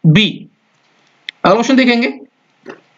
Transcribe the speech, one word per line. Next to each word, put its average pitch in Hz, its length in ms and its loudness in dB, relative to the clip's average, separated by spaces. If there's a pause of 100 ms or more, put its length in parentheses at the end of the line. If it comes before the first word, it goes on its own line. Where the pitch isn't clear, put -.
बी। 180 220 4 (1160)
अगला 175 100 2
question 240 220 0
देखेंगे, 247 380 0 (840)